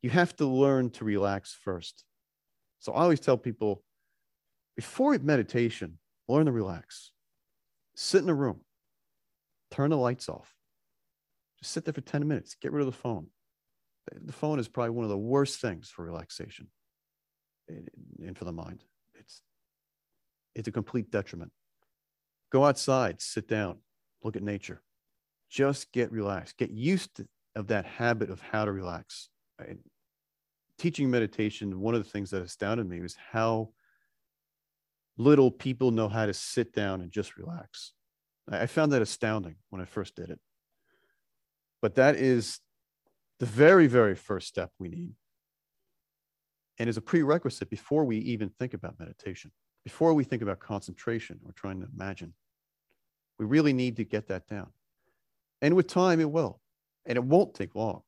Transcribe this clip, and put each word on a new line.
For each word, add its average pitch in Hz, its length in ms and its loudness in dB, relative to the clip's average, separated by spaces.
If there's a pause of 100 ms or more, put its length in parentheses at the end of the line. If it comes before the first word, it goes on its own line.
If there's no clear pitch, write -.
You 123 80 -2
have 175 260 2
to 147 100 0
learn 131 440 4
to - 140 -12
relax 98 480 -2
first. - 520 -10 (720)
So - 140 -10
I 143 100 2
always 165 180 4
tell 131 160 4
people, 107 460 -4 (960)
before 269 420 0
meditation, 120 800 0 (300)
learn 151 180 4
to 139 60 2
relax. 92 600 -6 (840)
Sit - 260 2
in - 60 -2
a 165 60 2
room. 139 260 -2 (1120)
Turn 143 200 0
the 160 60 2
lights 123 320 -2
off. - 260 -14 (1040)
Just - 140 -12
sit 165 120 -6
there 156 80 -6
for 143 80 -8
ten 147 260 -4
minutes. 143 340 -4
Get 139 120 -6
rid 147 80 -2
of 139 60 0
the 127 60 -4
phone. 107 340 -6 (840)
The - 220 -16
phone 151 260 -2
is 113 100 -4
probably 117 220 -4
one 117 140 -4
of 107 60 -4
the 101 80 -2
worst 135 420 0
things 92 300 -6
for 87 140 -14
relaxation - 640 -14 (1000)
and - 680 -16
for - 100 -12
the 87 60 -10
mind. 82 300 -12 (320)
It's, - 280 -20 (1120)
it's 110 140 -8
a 110 40 -8
complete 110 380 -4
detriment. 87 420 -6 (1000)
Go 135 140 4
outside, 131 560 2
sit - 260 -8
down, 107 300 -2 (480)
look 110 100 -6
at 104 80 -8
nature. 101 400 -8 (680)
Just 139 420 0
get 120 180 0
relaxed. 101 460 -4
Get 120 140 -2
used 143 460 -2
to, 110 120 -14 (260)
of 107 140 -8
that 104 160 0
habit 117 460 -2
of 92 100 -10
how 107 240 -2
to 104 80 -2
relax. 90 560 -10 (320)
I, - 160 -16 (1000)
teaching 151 320 0
meditation, 107 680 -2
one 110 160 0
of 113 80 0
the - 80 -10
things 101 200 -6
that 95 120 -4
astounded 104 460 -4
me 87 120 -8
was 87 140 -10 (160)
how 113 380 0 (1500)
little 131 320 8
people 127 400 0
know 110 180 2
how 110 160 0
to 101 100 0
sit - 380 -4
down 95 300 -2
and 87 100 -12
just - 240 -6
relax. - 560 -14 (580)
I, 90 120 -2
I 117 40 0
found 156 260 2
that 127 100 4
astounding 104 540 -4 (120)
when 95 140 -10
I - 20 -8
first - 320 -8
did 87 140 -12
it. - 100 -14 (1400)
But 104 120 -2
that 135 220 6
is 123 440 2 (800)
the 123 80 -4
very, 151 400 8
very 117 280 6
first 95 340 -8
step 87 300 -6
we 90 100 -8
need. 170 240 -10 (1700)
And 117 100 0
is 110 80 -2
a 110 60 -8
prerequisite 151 640 2
before 147 380 0
we 113 120 0
even 113 300 -4
think 123 240 -8
about 87 260 -12
meditation, 87 520 -14 (340)
before 160 300 4
we 143 100 4
think 120 160 -4
about 101 200 -4
concentration 104 840 -8
or 90 80 -20
trying 95 280 -10
to - 140 -12
imagine. 95 380 -10 (1080)
We 110 60 -4
really 143 300 4
need 123 220 0
to 113 80 -4
get 104 240 -4
that 92 180 -6
down. 98 220 -10 (920)
And 156 160 4
with 180 100 4
time, 180 340 4
it 156 100 2
will. 147 300 -2 (460)
And 120 100 -2
it 123 80 0
won't 160 300 4
take - 200 -8
long. 104 340 -4